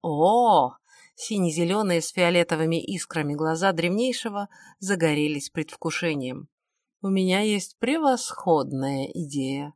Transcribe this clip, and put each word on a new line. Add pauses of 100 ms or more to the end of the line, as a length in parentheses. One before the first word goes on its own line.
О! (420)
Сине-зеленые
с
фиолетовыми
искрами
глаза
древнейшего (300)
загорелись
предвкушением. (540)
У
меня
есть
превосходная
идея.